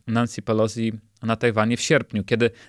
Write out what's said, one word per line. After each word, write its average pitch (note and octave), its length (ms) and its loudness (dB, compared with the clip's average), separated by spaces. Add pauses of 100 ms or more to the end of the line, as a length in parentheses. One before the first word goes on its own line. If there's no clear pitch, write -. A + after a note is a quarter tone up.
Nancy A#2 340 -2
Pelosi A2 520 0 (300)
na A2+ 120 0
Tajwanie A2+ 420 0
w - 40 -10
sierpniu, A#2 420 0
kiedy A#2 280 2 (180)